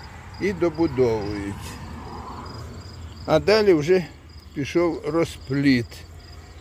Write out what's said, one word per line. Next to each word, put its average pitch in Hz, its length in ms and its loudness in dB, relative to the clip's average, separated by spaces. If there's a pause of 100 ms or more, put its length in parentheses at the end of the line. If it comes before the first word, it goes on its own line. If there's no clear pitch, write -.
(420)
і 202 120 0
добудовують. 123 1000 0 (1700)
А 151 140 4
далі 202 340 6
вже 165 320 4 (480)
пішов 156 520 0
розплід. 143 800 2 (760)